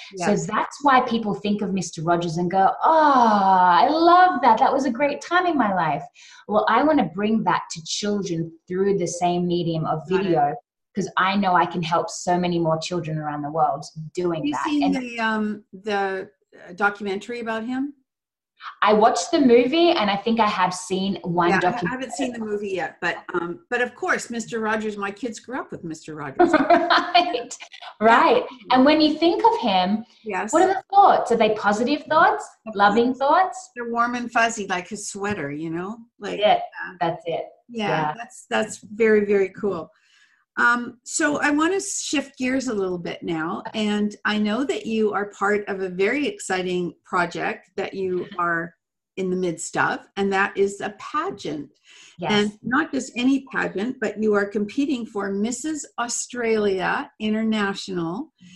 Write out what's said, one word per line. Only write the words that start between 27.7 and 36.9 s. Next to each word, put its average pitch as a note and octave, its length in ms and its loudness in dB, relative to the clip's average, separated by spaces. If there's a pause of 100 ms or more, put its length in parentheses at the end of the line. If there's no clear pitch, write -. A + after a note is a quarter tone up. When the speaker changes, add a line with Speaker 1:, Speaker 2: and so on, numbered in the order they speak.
Speaker 2:
Yeah. G#3+ 60 4
Speaker 1:
right. B3+ 380 6 (260)
And B3+ 140 6
when D#4 160 6
you D4+ 160 4
think F4 280 2
of A4+ 140 4
him, G3 460 0 (180)
Speaker 2:
Yes. G#3 300 -6
Speaker 1:
what E4+ 100 6
are F#4 100 6
the F#4+ 160 -4
thoughts? G4 440 6
Are - 20 6
they G#3+ 200 4
positive G#3 480 0
thoughts? E4 440 4 (180)
Speaker 2:
Of G#3+ 100 -12
Speaker 1:
Loving G#3 320 4
Speaker 2:
course. B3 100 -2
Speaker 1:
thoughts? E4 580 2
Speaker 2:
They're A#3+ 160 -8
warm A#3+ 240 0
and A#3+ 160 -8
fuzzy, A3+ 360 0
like F3+ 200 -4
his - 220 -10
sweater, G3 420 -6
you D#3+ 180 -8
know? F#3 280 -6 (200)
Like, F#3 220 -8
Speaker 1:
That's G3+ 220 4
it. - 20 -8 (180)
Speaker 2:
uh, F3+ 200 -12